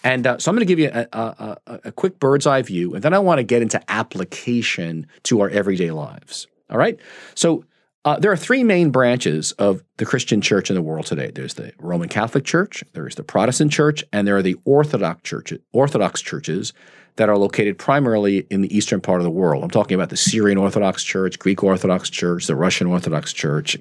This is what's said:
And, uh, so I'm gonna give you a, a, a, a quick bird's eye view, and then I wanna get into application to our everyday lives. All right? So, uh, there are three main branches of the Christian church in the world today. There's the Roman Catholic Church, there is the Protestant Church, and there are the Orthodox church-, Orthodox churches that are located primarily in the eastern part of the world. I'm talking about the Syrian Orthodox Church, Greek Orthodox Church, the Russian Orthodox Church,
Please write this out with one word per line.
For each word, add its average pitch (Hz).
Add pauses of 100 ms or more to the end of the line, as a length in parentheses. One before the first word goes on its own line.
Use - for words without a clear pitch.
And, 127
uh, 123
so -
I'm 202
gonna 240
give 175
you 151
a, 117
a, 110
a, 117
a 107
quick -
bird's 139
eye 135
view, 90
and 98
then 156
I 190
wanna 175
get 120
into 117
application 92 (180)
to 107
our 98
everyday 92
lives. - (240)
All 110
right? 202 (360)
So, 165 (420)
uh, 147
there 202
are 185
three 254
main 180
branches 123
of 98 (140)
the 110
Christian 117
church 98
in 101
the 90
world 78
today. 69
There's -
the -
Roman 85
Catholic 113
Church, - (120)
there 82
is -
the 151
Protestant 127
Church, 151
and 104
there 101
are 95
the 92
Orthodox 135
church-, - (220)
Orthodox 120
churches - (440)
that 110
are 104
located 101
primarily 110
in 98
the 95
eastern 104
part 90
of 87
the 85
world. 82
I'm 85
talking 104
about 92
the 95
Syrian 104
Orthodox 98
Church, 95
Greek 98
Orthodox 92
Church, 87
the 76
Russian 90
Orthodox 85
Church, 76